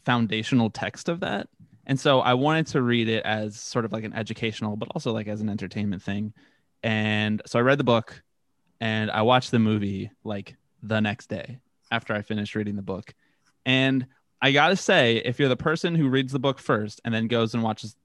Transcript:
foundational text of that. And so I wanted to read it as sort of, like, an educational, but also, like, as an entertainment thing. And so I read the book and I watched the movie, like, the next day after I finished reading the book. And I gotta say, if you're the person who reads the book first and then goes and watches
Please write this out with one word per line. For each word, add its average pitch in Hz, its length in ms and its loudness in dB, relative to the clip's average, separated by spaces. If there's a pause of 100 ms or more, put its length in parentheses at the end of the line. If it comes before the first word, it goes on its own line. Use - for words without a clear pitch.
foundational 113 640 2
text - 380 -8
of 170 120 -6
that. - 280 -6 (380)
And 135 120 -2
so 135 220 4
I 127 140 4
wanted 151 340 0
to 139 140 0
read 117 260 2
it 110 160 0
as 107 340 -4
sort - 260 -4
of, 104 80 -6
like, 110 120 -6
an 107 100 -8
educational, 110 600 -6
but 110 160 -6
also, 131 200 -4
like, 107 160 -4
as 107 120 -6
an 107 80 -2
entertainment 101 540 -4
thing. 104 300 -6 (500)
And 107 640 0
so - 140 -2
I 120 40 4
read 135 160 4
the 131 60 -2
book 117 380 0 (580)
and 110 300 -2
I 110 120 0
watched 123 280 4
the 120 80 4
movie, 104 520 0 (140)
like, 101 320 -10 (260)
the 110 180 -2
next 107 280 -2
day 120 300 -10 (320)
after 117 240 -2
I 104 80 -2
finished 104 320 -6
reading 104 220 -2
the 101 60 -8
book. 95 320 -10 (520)
And 131 400 2 (340)
I 135 120 6
gotta 160 240 6
say, 131 480 4
if 123 140 -2
you're 139 100 4
the 123 80 2
person 165 380 -2
who 151 140 2
reads 131 240 0
the 139 60 -2
book 131 200 0
first 107 460 -2
and 117 80 -2
then 113 140 0
goes 117 280 0
and 117 80 0
watches 110 420 -6